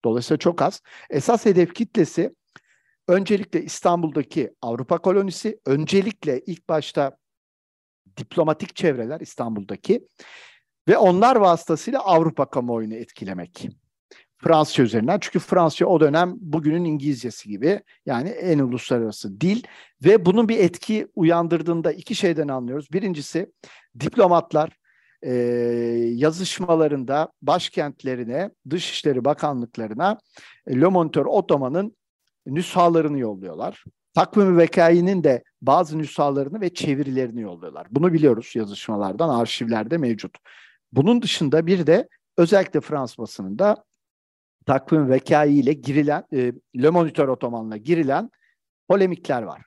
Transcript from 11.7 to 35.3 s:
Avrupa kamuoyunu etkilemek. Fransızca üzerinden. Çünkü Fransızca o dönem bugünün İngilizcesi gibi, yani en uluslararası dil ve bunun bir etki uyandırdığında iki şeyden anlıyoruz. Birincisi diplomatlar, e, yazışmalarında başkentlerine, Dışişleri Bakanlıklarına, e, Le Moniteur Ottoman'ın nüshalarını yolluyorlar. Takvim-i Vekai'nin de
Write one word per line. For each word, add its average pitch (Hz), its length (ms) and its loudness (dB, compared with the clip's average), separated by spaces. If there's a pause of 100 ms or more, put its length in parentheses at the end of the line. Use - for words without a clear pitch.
Avrupa 160 500 2
kamuoyunu 117 460 -6
etkilemek. - 760 -12 (680)
Fransızca 156 460 2
üzerinden. 117 380 0
Çünkü - 180 -4
Fransızca 170 460 0
o 175 140 4
dönem 160 380 2
bugünün 160 460 -2
İngilizcesi 139 680 -6
gibi, 127 320 -2 (240)
yani 135 240 -4
en 180 300 0
uluslararası 117 840 -4
dil 202 220 0 (400)
ve 185 220 6
bunun 208 240 4
bir 226 100 0
etki 214 560 0
uyandırdığında 170 760 0
iki 190 240 -8
şeyden 160 320 0
anlıyoruz. 131 440 -8
Birincisi 180 600 -6 (480)
diplomatlar, 165 760 2 (480)
e, 127 80 -4 (800)
yazışmalarında 156 1160 -2 (100)
başkentlerine, 139 1120 -4 (180)
Dışişleri 143 560 -2
Bakanlıklarına, 139 920 -2 (500)
e, 127 140 0
Le 170 60 6
Moniteur 160 380 2
Ottoman'ın 151 720 -2 (480)
nüshalarını 165 760 0
yolluyorlar. 95 640 -8 (300)
Takvim-i 185 440 4
Vekai'nin 170 640 4
de 131 200 2 (180)